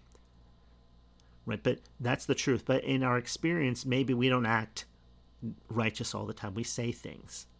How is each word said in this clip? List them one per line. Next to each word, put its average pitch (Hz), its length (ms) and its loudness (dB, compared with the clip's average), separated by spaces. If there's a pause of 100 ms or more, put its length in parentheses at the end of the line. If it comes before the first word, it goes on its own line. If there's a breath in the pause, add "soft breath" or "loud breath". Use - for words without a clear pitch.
(1400 soft breath)
Right, 110 180 -4
but - 180 2 (200)
that's 127 240 0
the 135 100 2
truth. 123 300 2
But 131 180 2
in 135 200 0
our 123 160 2
experience, 139 680 0
maybe 131 300 2
we 123 160 4
don't 127 160 4
act 110 400 0 (840)
righteous 110 460 -2
all 104 100 -4
the 104 80 -6
time. 104 220 -8
We 117 100 -4
say 120 280 -4
things. - 540 -14 (140)